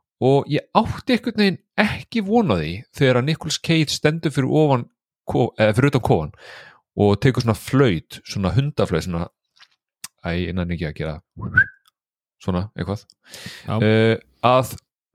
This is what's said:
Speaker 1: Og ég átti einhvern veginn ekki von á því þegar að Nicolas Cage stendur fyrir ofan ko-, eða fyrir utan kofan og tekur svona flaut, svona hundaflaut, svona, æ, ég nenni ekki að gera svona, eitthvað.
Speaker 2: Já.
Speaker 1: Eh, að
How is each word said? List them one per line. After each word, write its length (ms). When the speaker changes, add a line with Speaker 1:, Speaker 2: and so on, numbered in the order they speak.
Speaker 1:
Og 260
ég 140
átti 460
einhvern 180
veginn 220
ekki 480
von 240
á 60
því 160
þegar 240
að 60
Nicolas 340
Cage 320
stendur 400
fyrir 180
ofan 380
ko-, 320
eða 160
fyrir 160
utan 100
kofan 300
og 220
tekur 240
svona 160
flaut, 680
svona 300
hundaflaut, 480
svona, 240
æ, 220
ég 80
nenni 220
ekki 100
að 80
gera 260
svona, 360
eitthvað. 280
Speaker 2:
Já. 160
Speaker 1:
Eh, 340
að 320